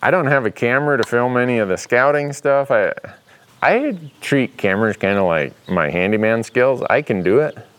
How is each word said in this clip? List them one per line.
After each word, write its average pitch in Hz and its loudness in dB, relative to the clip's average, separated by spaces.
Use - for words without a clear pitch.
I 120 2
don't 170 2
have 135 2
a 101 0
camera 135 0
to 113 0
film 123 0
any 123 0
of 104 0
the 92 0
scouting 143 0
stuff. 139 0
I, 107 2
I 220 0
treat 135 -2
cameras 101 0
kinda 98 0
like 82 0
my 85 0
handyman 107 0
skills. 123 0
I 131 2
can 101 -2
do 95 2
it 151 -2